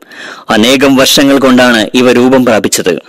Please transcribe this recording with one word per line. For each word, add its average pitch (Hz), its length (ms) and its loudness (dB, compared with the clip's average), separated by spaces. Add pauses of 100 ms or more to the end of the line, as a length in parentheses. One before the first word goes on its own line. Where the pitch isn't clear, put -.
(480)
അനേകം 131 460 0
വർഷങ്ങൾ 139 440 0
കൊണ്ടാണ് 123 540 2
ഇവ 123 180 2
രൂപം 127 340 2
പ്രാപിച്ചത്. 101 640 -2